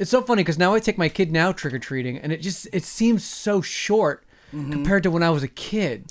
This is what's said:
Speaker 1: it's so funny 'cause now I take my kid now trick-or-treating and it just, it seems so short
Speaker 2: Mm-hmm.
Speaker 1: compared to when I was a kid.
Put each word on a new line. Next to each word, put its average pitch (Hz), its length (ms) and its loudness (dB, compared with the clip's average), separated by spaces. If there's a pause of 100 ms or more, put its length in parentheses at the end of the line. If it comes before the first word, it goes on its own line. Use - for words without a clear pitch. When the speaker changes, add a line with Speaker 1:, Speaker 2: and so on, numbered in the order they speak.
Speaker 1:
it's 185 100 -4
so 247 120 4
funny 226 200 2
'cause 156 160 0
now 180 160 4
I 220 60 2
take 214 180 0
my 165 100 2
kid 175 220 0
now 165 220 2
trick-or-treating 127 640 -4
and 151 140 -4
it 160 80 -4
just, 185 320 -8
it 185 120 -2
seems 226 400 2
so 202 360 -2
short - 640 0 (280)
Speaker 2:
Mm-hmm. 143 200 -6
Speaker 1:
compared 165 320 2
to 185 80 2
when 170 100 2
I 165 80 4
was 143 140 0
a 131 40 -4
kid. 170 640 -4